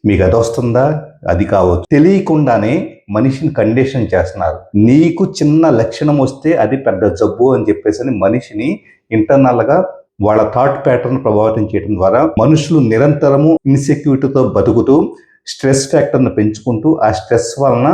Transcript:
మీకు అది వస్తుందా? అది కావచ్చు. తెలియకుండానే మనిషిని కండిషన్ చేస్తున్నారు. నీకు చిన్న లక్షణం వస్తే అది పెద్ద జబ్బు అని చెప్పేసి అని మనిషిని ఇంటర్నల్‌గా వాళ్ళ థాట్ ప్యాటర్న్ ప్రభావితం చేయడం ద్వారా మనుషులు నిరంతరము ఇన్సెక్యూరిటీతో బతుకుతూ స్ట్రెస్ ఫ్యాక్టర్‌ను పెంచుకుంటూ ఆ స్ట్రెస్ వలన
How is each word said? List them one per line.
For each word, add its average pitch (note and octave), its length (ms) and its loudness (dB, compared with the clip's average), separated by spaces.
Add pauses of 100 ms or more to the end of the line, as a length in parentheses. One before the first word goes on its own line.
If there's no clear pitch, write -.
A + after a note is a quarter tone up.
మీకు F#2+ 180 2
అది A#2 140 2
వస్తుందా? A#2+ 440 -2 (480)
అది F2+ 120 0 (100)
కావచ్చు. F2+ 400 0
తెలియకుండానే D3 800 2 (420)
మనిషిని C3+ 340 -2 (100)
కండిషన్ A#2+ 540 0
చేస్తున్నారు. E2+ 440 -4 (300)
నీకు D#3+ 360 2 (140)
చిన్న D#3 320 2 (100)
లక్షణం D3 460 -2
వస్తే D#3 260 -4 (120)
అది B2 140 -2 (100)
పెద్ద F#2+ 320 0
జబ్బు A#2 340 0
అని A2+ 160 -2
చెప్పేసి - 340 -4
అని C3 100 -4 (100)
మనిషిని A2+ 440 -4 (420)
ఇంటర్నల్‌గా B2+ 680 2 (480)
వాళ్ళ G#2+ 160 2 (140)
థాట్ C#3 280 0
ప్యాటర్న్ B2+ 400 -2
ప్రభావితం A2 480 0
చేయడం G2 280 -4
ద్వారా G2 200 2 (220)
మనుషులు D#3 360 2 (140)
నిరంతరము C#3+ 580 2 (220)
ఇన్సెక్యూరిటీతో C#3 720 0 (140)
బతుకుతూ A#2 400 2 (480)
స్ట్రెస్ C3+ 440 -2
ఫ్యాక్టర్‌ను C3+ 480 0
పెంచుకుంటూ G#2+ 520 -2 (160)
ఆ A2 40 2 (100)
స్ట్రెస్ - 320 -2 (100)
వలన B2+ 320 2